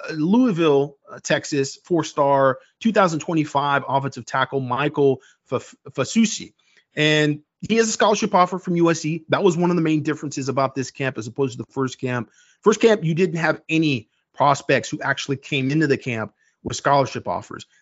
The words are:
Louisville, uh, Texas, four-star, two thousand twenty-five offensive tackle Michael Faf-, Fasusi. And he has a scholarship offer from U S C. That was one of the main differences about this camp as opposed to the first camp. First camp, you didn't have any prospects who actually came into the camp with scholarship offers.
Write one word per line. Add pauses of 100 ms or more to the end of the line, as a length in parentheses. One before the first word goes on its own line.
(120)
Louisville, (140)
uh,
Texas,
four-star, (200)
two
thousand
twenty-five
offensive
tackle
Michael (280)
Faf-, (160)
Fasusi. (420)
And (200)
he
has
a
scholarship
offer
from
U
S
C.
That
was
one
of
the
main
differences
about
this
camp
as
opposed
to
the
first
camp. (300)
First
camp,
you
didn't
have
any (240)
prospects
who
actually
came
into
the
camp (300)
with
scholarship
offers. (160)